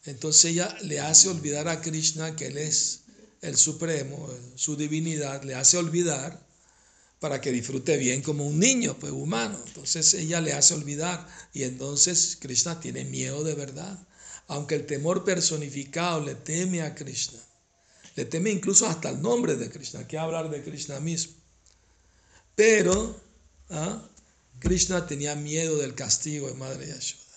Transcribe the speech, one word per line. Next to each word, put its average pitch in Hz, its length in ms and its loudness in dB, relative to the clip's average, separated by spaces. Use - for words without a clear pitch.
Entonces 151 420 4
ella 170 360 0
le 147 180 -4
hace 160 300 8
olvidar 151 380 -2
a 160 140 -2
Krishna 156 540 -2
que 139 120 -6
él 135 100 -6
es - 440 0
el 156 140 -4
Supremo, 143 720 0
su 151 200 -2
divinidad, 151 680 -2
le 135 120 -6
hace 135 220 4
olvidar 165 680 0
para 139 220 -2
que 135 100 -2
disfrute 131 460 0
bien 131 240 2
como 147 240 -2
un 147 140 2
niño, 233 400 6
pues, 143 120 -8
humano. 139 560 -2
Entonces - 460 2
ella 170 260 0
le 156 140 0
hace 143 200 6
olvidar 156 540 -4
y 135 100 -4
entonces 135 760 2
Krishna 156 400 -2
tiene 131 260 -6
miedo 131 380 -4
de 156 120 -2
verdad. 139 420 -10
Aunque 147 280 -2
el 147 100 -2
temor 156 400 0
personificado 160 960 0
le 139 140 -4
teme 170 460 -2
a 151 140 -6
Krishna, - 440 -8
le 135 80 -4
teme 170 260 -2
incluso 202 380 4
hasta 160 220 -2
el 135 120 -6
nombre 202 360 2
de 120 120 -6
Krishna, 123 380 -12
que 160 100 -6
hablar 160 320 -2
de 147 140 -6
Krishna 143 380 -8
mismo. 160 320 -2
Pero, 214 640 6
¿ah? 180 320 -4
Krishna 180 460 2
tenía 147 300 -4
miedo 156 420 0
del 131 180 -2
castigo 139 520 -2
de 127 60 -8
Madre 135 340 -8
Yashoda. - 360 -10